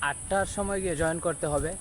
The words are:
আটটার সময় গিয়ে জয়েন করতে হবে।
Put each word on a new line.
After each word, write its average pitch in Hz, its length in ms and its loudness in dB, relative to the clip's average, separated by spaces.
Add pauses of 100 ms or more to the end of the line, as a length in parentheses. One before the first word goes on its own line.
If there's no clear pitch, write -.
আটটার 190 460 0
সময় 196 280 0
গিয়ে 180 120 0
জয়েন 160 240 2
করতে 165 340 0
হবে। 147 280 2